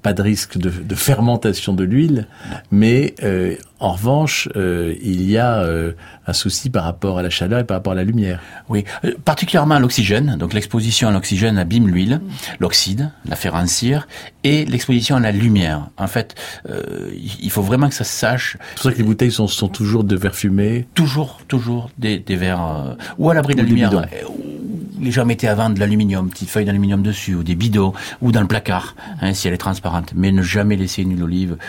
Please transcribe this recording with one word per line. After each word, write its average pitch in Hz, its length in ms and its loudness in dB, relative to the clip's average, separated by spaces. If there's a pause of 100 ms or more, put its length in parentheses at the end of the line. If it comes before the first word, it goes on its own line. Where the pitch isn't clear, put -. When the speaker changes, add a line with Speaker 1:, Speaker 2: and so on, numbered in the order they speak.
Speaker 1:
pas 104 120 0
de 101 100 0
risque 104 340 0
de, 90 140 0
de 87 240 -6
fermentation 113 760 2
de 92 100 0
l'huile, 127 440 2 (220)
Speaker 2:
Non. - 80 -12 (140)
Speaker 1:
mais, 113 500 4
euh, 92 340 0 (240)
en 95 120 0
revanche, 131 640 0
euh, 87 440 0
il 95 300 -2
y 107 80 4
a, 117 220 2
euh, 82 320 0 (340)
un - 80 -2
souci - 380 -2
par 92 140 -2
rapport 90 340 -2
à - 20 -2
la 90 80 -2
chaleur 98 300 0
et 123 40 0
par 98 140 -2
rapport 95 160 -2
à - 20 -2
la 92 80 0
lumière. 98 360 0 (280)
Speaker 2:
Oui, 104 160 0 (220)
euh, - 80 0 (120)
particulièrement 156 500 2
à 139 40 4
l'oxygène. 120 580 2
Donc 85 160 -4
l'exposition 110 540 0
à 107 40 4
l'oxygène 101 480 2
abîme 101 280 4
l'huile, 95 340 2 (380)
l'oxyde, 110 520 0 (140)
la 80 100 -4
fait 95 140 -4
rancir, 90 580 0 (360)
et 147 220 2
l'exposition 123 520 2
à - 20 4
la 110 120 2
lumière. 95 680 2
En 98 100 -2
fait, - 260 -4 (340)
euh, 50 460 -8
il, 50 180 -10 (120)
il 98 80 -2
faut 104 100 0
vraiment 127 260 4
que 131 80 0
ça - 80 -4
se - 100 -6
sache. 123 460 -2
Speaker 1:
C'est - 160 -16
pour - 80 -8
ça 131 80 4
que 120 60 -2
les 117 60 2
bouteilles 110 280 4
sont, 107 160 0
sont - 200 -2
toujours 107 360 0
de 98 120 2
verre 92 200 -2
fumé. 104 600 0
Speaker 2:
Toujours, 147 520 0
toujours 120 520 -2
des, 107 180 0
des 98 180 -2
verres, 90 280 0
euh, 71 320 -4 (240)
ou 156 100 4
à 165 60 4
l'abri 143 180 2
de 123 80 2
Speaker 1:
Ou - 20 4
Speaker 2:
la - 20 4
Speaker 1:
des 120 40 2
Speaker 2:
lumière. 117 200 4
Speaker 1:
bidons. 95 120 2
Speaker 2:
Euh, - 260 -10 (720)
les 127 80 -2
gens 117 160 2
mettaient 117 220 0
avant 110 240 2
de 98 80 0
l'aluminium, 101 500 2
petite 90 200 -8
feuille 107 160 0
d'aluminium 101 360 2
dessus, 98 320 -2
ou 87 80 -2
des 85 140 0
bidons, 101 380 2 (280)
ou 123 100 4
dans 110 100 4
le 95 60 2
placard, 101 480 -2 (260)
hein, 95 120 0
si 92 140 -4
elle 90 80 0
est - 20 -6
transparente. 87 580 -4
Mais 95 160 2
ne 95 120 4
jamais 104 320 2
laisser 95 260 -4
une 92 80 -2
huile 90 100 -2
d'olive, 87 380 -2 (120)